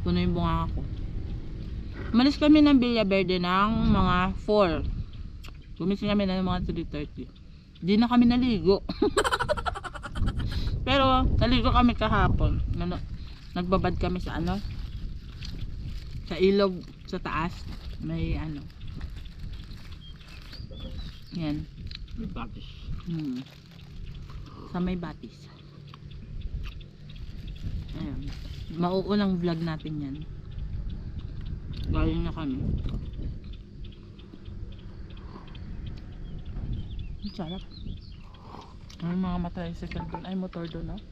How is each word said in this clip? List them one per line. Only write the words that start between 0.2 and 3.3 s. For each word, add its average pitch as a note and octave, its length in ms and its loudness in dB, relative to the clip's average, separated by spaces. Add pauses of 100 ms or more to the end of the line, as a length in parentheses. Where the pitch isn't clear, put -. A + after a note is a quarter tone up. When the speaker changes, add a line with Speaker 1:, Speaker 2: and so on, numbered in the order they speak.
Speaker 1:
yung F3 160 4
bunga E3 320 2
ko. - 160 -2 (1300)
Umalis C4+ 240 6
kami D4+ 240 10
ng D4 160 10
Villa A#3 320 6
Verde F#3 320 4